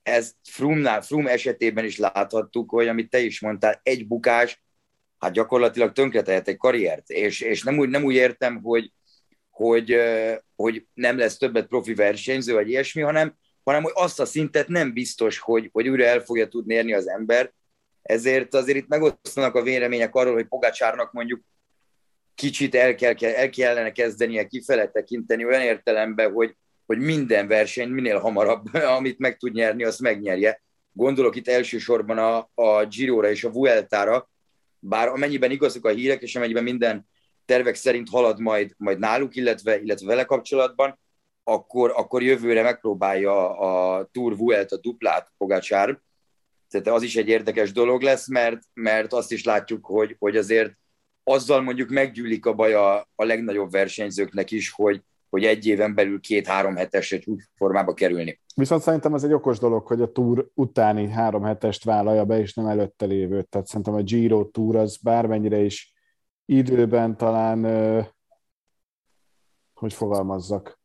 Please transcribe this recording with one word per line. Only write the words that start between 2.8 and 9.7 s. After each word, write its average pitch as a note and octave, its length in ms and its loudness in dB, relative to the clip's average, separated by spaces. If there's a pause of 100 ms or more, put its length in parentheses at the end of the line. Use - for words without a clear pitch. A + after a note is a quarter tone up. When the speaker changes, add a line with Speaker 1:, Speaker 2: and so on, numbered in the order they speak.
Speaker 1:
amit A2+ 220 -4
te B2+ 100 2
is A#2 200 -2
mondtál, G#2+ 440 -2
egy B2 240 -2
bukás, A#2 560 0 (540)
hát F#2 140 -4
gyakorlatilag A#2 600 2
tönkretehet G#2 560 0
egy G2 100 -4
karriert, G#2+ 520 0
és, G2 320 -2
és A2+ 220 -4
nem C#3 140 0
úgy, C3+ 120 2
nem C#3+ 140 0
úgy C3 120 0
értem, B2 460 0
hogy, A#2 300 -2 (580)
hogy, A#2 420 2